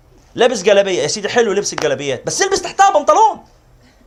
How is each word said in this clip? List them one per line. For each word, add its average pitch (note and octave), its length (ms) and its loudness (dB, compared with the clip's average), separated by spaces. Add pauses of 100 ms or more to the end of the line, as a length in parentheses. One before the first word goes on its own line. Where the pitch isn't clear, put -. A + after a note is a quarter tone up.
(360)
لابس A#3+ 260 0
جلابية F#3+ 400 2
يا D3 60 -2
سيدي، G3+ 220 -6
حلو A#3 240 0
لبس G3+ 200 -4
الجلابيات، C#3 520 -4
بس - 160 -6
البس G4 200 0
تحتها G4 300 2
بنطلون. E4+ 540 2 (600)